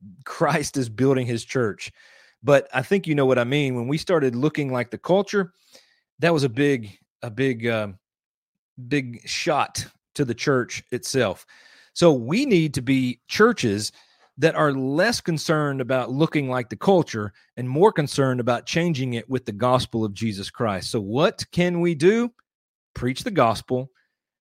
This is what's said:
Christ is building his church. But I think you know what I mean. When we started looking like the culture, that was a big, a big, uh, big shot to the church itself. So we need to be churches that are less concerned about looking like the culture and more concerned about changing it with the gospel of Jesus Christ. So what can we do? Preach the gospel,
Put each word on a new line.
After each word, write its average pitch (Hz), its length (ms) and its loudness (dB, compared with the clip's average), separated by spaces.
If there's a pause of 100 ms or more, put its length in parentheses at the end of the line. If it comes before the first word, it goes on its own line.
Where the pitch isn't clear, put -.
(240)
Christ 151 520 -2
is 127 120 -2
building 127 380 0
his 117 180 -6
church. - 480 -4 (500)
But 135 300 4
I 127 100 -2
think 190 240 0
you 156 80 0
know 143 120 4
what 127 120 4
I 120 60 2
mean. 135 300 0
When 120 120 -4
we 147 120 -2
started 147 360 0
looking 139 380 -2
like 120 180 -4
the 107 80 -10
culture, 196 540 0 (680)
that 170 120 4
was 147 120 2
a 135 40 2
big, 120 480 -2 (260)
a 120 80 -10
big, 117 360 -4
uh, 110 220 -2 (1000)
big 131 400 -4
shot - 580 -2 (280)
to 147 100 0
the 117 100 -2
church 127 560 -2
itself. 120 540 -2 (480)
So 170 200 6
we 143 340 0
need 165 280 4
to 131 80 -4
be 127 460 0
churches 123 640 2 (460)
that 151 160 4
are 151 180 4
less 143 480 0
concerned 151 640 0
about 123 280 -2
looking 143 380 0
like 127 220 -4
the 107 60 -10
culture 120 580 0 (240)
and 127 100 -6
more 165 240 4
concerned 131 480 0
about 120 240 0
changing 147 480 -2
it 117 160 -8
with 127 160 -4
the 113 80 -6
gospel 120 500 0
of 104 120 -4
Jesus 101 340 -6
Christ. 101 420 -4
So 123 80 -2
what 120 540 -2
can 175 300 0
we 175 120 0
do? 220 380 2 (640)
Preach 127 280 -4
the 131 80 -6
gospel, 127 600 0 (500)